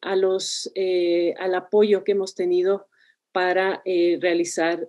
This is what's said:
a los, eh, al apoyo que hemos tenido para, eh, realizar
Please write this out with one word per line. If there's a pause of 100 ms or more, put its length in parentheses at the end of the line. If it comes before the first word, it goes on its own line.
a
los,
eh,
al
apoyo
que
hemos
tenido (460)
para,
eh,
realizar